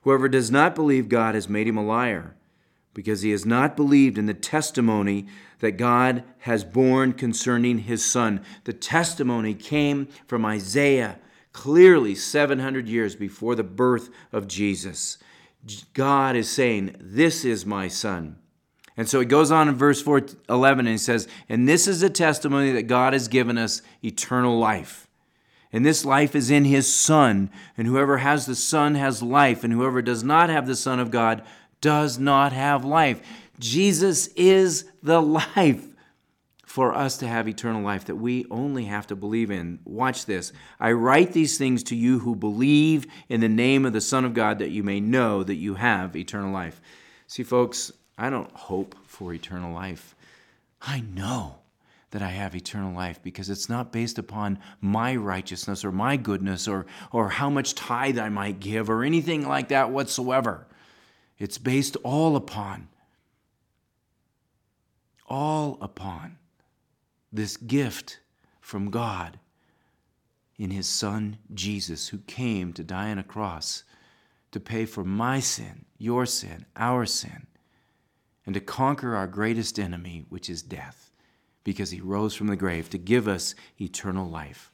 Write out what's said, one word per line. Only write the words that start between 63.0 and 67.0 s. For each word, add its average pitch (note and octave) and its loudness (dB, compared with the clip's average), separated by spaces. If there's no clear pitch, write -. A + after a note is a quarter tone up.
all D3 -2
upon F#2 -14